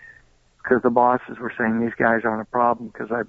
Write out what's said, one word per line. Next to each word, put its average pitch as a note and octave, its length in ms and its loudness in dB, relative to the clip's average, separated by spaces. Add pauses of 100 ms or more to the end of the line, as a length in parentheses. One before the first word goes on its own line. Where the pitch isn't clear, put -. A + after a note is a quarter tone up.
(640)
'cause B2 200 2
the B2 80 4
bosses B2 500 2
were A#2+ 180 -8
saying, A2+ 220 0
"These A2+ 140 -2
guys A2+ 300 2
aren't A2 180 -2
a G#2+ 80 -14
problem," A#2+ 400 0
'cause A2 200 -12
I, A#2 180 -2